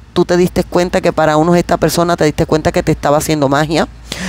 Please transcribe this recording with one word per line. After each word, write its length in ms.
tú 120
te 120
diste 260
cuenta 380
que 120
para 240
unos 200
esta 200
persona 400
te 80
diste 200
cuenta 260
que 120
te 80
estaba 260
haciendo 320
magia. 380